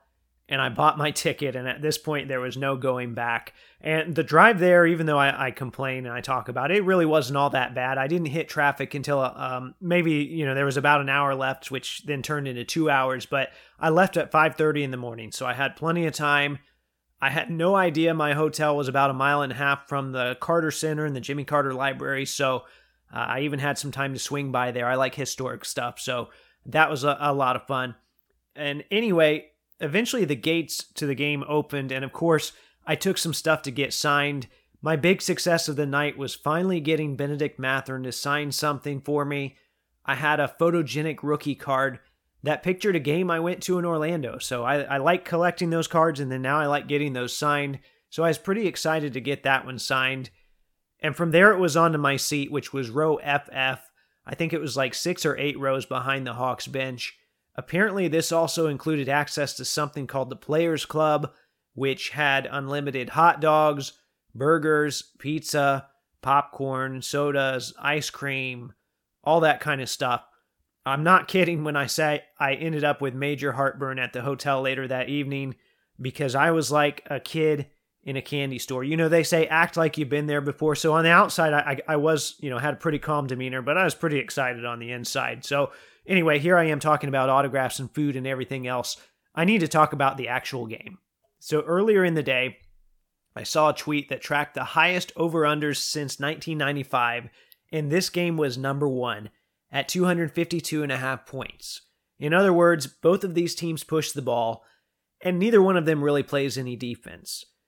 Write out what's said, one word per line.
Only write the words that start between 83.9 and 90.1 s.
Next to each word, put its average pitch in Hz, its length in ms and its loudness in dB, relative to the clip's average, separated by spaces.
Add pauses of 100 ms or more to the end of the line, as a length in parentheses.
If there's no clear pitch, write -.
pretty 147 240 0
excited 123 440 -4
on 120 160 -6
the 117 120 -10
inside. 123 520 -6
So 143 280 0 (340)
anyway, 160 340 4
here 175 160 4
I 170 100 6
am 151 140 0
talking 147 300 2
about 135 200 2
autographs 135 500 2
and 131 140 -10
food 143 220 0
and 131 120 -6
everything 131 380 -6
else. 123 300 -4 (380)
I 160 100 0
need 208 160 4
to 165 80 2
talk 151 240 4
about 139 240 0